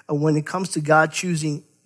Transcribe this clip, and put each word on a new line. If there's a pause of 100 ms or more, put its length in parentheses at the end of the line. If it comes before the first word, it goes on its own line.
(100)
Uh,
when
it
comes
to
God
choosing (220)